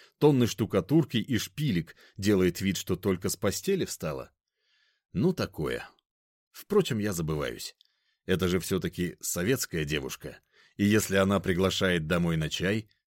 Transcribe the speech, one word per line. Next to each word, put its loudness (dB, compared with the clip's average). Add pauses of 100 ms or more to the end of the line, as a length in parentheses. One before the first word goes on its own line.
(180)
тонны 6
штукатурки 0
и 0
шпилек -2 (200)
делает 4
вид, 0
что -4
только -2
с -4
постели -2
встала, -8 (840)
ну 2
такое. -4 (640)
Впрочем, 0
я -2
забываюсь. -4 (500)
Это 0
же 0
все-таки -4
советская -2
девушка. -6 (380)
И 2
если 4
она 4
приглашает 0
домой 2
на -2
чай, -2 (200)